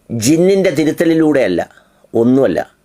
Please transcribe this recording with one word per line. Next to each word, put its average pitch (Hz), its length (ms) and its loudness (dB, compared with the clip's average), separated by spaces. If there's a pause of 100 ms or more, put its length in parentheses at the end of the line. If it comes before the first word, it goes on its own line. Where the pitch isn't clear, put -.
(120)
ജിന്നിൻ്റെ 175 580 0
തിരുത്തലിലൂടെയല്ല, 151 1000 0 (460)
ഒന്നുമല്ല. 117 560 0 (140)